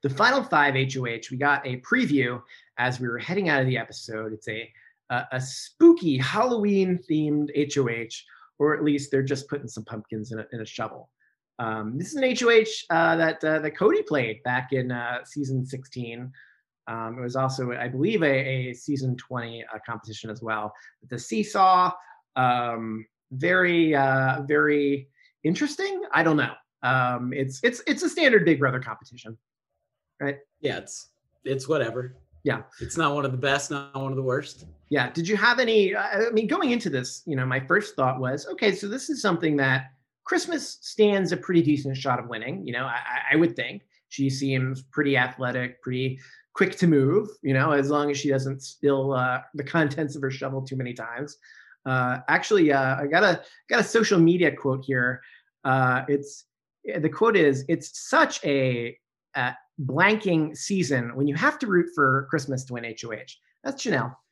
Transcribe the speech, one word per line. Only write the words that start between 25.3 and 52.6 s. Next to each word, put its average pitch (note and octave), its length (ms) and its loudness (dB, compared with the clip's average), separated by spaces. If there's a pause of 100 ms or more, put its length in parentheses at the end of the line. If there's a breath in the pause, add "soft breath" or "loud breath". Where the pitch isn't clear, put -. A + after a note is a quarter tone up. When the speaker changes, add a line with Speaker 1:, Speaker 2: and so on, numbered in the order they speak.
Speaker 1:
interesting. F4+ 600 -2 (100)
I D#3 100 4
don't D#3+ 140 4
know. A#2+ 160 -2 (300)
Um, B2 500 0
it's, C3+ 280 -4
it's, B3 240 0
it's D#4 180 -2
a E4 60 0
standard A#3 360 4
Big D3 140 4
Brother C3 200 0
competition, A2+ 580 -14 (840)
right? C#3 160 -4 (240)
Speaker 2:
Yeah, A#2+ 160 -2
it's, - 320 -14 (340)
it's C3+ 240 -4
whatever. B2+ 480 -2 (280)
Speaker 1:
Yeah. A2+ 180 0 (180)
Speaker 2:
It's B2+ 160 -10
not D#3 180 2
one C#3+ 120 -2
of C3 80 -2
the B2+ 40 -4
best, C#3 320 0
not C#3 240 -8
one C3+ 200 -6
of - 20 -4
the C3+ 80 -4
worst. C3 440 -4 (220)
Speaker 1:
Yeah. B2+ 220 0
Did E3 160 -4
you G#3+ 80 0
have A#3 240 4
any, A3 340 4
I, G#3 340 0
I - 20 0
mean, A3 180 0
going D#4+ 240 0
into A#3 180 -2
this, B2+ 360 -6
you D#3 100 -4
know, B2+ 100 0
my C3 140 0
first E3 380 0
thought B2+ 240 2
was, C3 260 -4
"Okay, A#3 260 0
so G3+ 140 -8
this B3+ 220 -8
is C#4 120 -6
something E3 360 2
that C3+ 340 2 (320)
Christmas - 560 -4
stands G3 540 2
a F3 40 -4
pretty F3+ 240 2
decent C3+ 360 0
shot B2+ 220 0
of A#2 100 -12
winning." B2+ 360 -8
You B2+ 60 -8
know, B2 140 -4
I, A#2+ 100 -6
I, B2+ 380 -2
I - 20 6
would E3+ 220 4
think. C3 240 -6 (260)
She C#3 220 -2
seems C3 540 -2
pretty C#3+ 340 0
athletic, B2+ 640 -4
pretty C3 360 -4 (360 loud breath)
quick F#3+ 240 0
to F3+ 100 4
move, D#3 400 4 (140)
you C3+ 120 -2
know, C#3 180 2
as C#3+ 180 2
long D3 200 2
as C#3 80 -2
she D3 120 -2
doesn't C3+ 340 -2
spill, C#3 480 0
uh, B2+ 300 0 (140)
the C#3+ 100 -8
contents D3+ 500 -2
of - 60 -10
her C3+ 100 -4
shovel C3+ 300 -6
too C3+ 160 -8
many B2 160 -6
times. A#2+ 440 -12 (480 loud breath)
Uh, B2+ 420 0
actually, E3+ 440 4